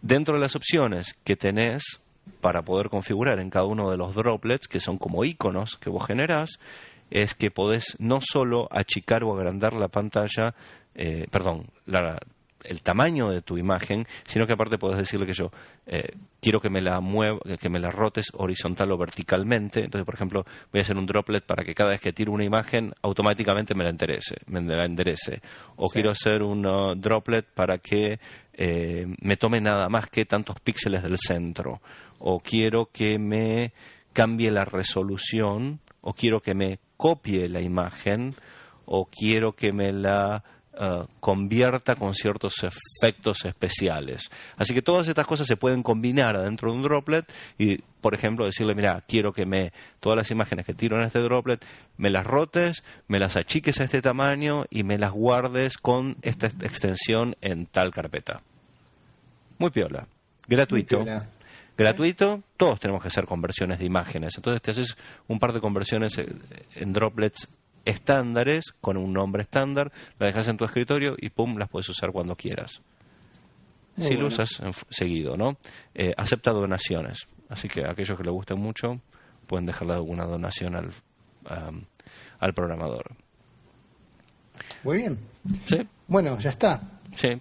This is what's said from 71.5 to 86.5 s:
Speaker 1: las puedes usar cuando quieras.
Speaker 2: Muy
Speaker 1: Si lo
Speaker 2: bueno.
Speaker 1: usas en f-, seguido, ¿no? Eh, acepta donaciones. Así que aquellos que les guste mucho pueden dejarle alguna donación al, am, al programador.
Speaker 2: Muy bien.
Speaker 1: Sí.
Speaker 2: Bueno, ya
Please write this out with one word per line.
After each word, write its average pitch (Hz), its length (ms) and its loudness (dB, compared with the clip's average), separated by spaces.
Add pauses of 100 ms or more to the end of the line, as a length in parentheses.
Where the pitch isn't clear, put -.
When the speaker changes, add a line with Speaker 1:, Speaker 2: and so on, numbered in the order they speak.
Speaker 1:
las 101 120 -2
puedes 95 200 -6
usar 92 220 -4
cuando 90 240 -4
quieras. - 460 -8 (1120)
Speaker 2:
Muy 170 120 -2
Speaker 1:
Si 135 60 4
lo 131 80 2
Speaker 2:
bueno. 143 140 0
Speaker 1:
usas 110 240 -2
en 98 80 -6
f-, - 240 -10
seguido, 80 440 -2
¿no? 127 220 0 (380)
Eh, 90 200 0
acepta - 360 0
donaciones. 95 760 -2 (220)
Así - 180 -10
que 85 200 -4
aquellos 95 300 -4
que 95 60 -6
les 87 100 -2
guste 95 200 -6
mucho 110 460 -4 (480)
pueden 90 180 -2
dejarle 85 300 -4
alguna 85 300 -4
donación 87 500 -6
al, 85 160 -6 (540)
am, 80 400 -12 (540)
al 92 140 0
programador. 82 640 -4 (1700)
Speaker 2:
Muy 151 140 0
bien. 208 200 -2 (480)
Speaker 1:
Sí. 165 120 2 (300)
Speaker 2:
Bueno, 170 320 4
ya 127 120 0